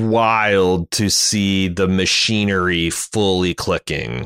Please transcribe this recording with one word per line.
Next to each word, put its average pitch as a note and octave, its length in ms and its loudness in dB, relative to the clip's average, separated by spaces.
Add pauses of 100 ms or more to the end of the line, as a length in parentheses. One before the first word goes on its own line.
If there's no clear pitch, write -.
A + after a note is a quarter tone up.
wild G#2+ 880 2
to G#2 200 0
see G2 560 0
the F2+ 200 -2
machinery F#2 1040 0
fully F#2 640 -2
clicking, B1 720 -6